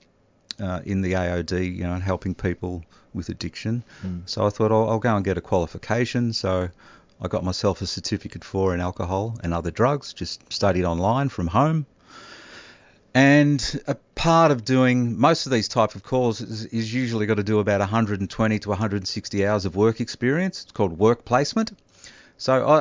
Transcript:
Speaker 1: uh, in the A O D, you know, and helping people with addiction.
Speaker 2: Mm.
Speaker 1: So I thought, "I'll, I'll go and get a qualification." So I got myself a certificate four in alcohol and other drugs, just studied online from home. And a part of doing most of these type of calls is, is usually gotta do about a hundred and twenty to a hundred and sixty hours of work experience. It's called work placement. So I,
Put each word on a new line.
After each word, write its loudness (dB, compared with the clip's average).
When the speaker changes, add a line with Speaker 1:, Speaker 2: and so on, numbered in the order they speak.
Speaker 1:
uh, -6
in -2
the -2
A 0
O -2
D, -2
you -6
know, -4
and -4
helping -4
people -6
with -8
addiction. -6
Speaker 2:
Mm. -8
Speaker 1:
So 0
I 0
thought, 0
"I'll, 2
I'll 0
go 2
and 0
get -2
a -6
qualification." -2
So -2
I -4
got -2
myself -2
a -4
certificate -8
four 0
in -2
alcohol -4
and -2
other -2
drugs, 0
just -12
studied 2
online 0
from -4
home. 2
And 6
a -2
part 6
of -2
doing 2
most 2
of -4
these 2
type 2
of -16
calls 0
is, -10
is -4
usually -2
gotta 2
do 2
about 2
a 0
hundred 0
and -4
twenty 0
to -6
a -2
hundred -2
and -6
sixty -2
hours 0
of -6
work 2
experience. -2
It's -20
called 0
work 2
placement. 0
So 2
I, 6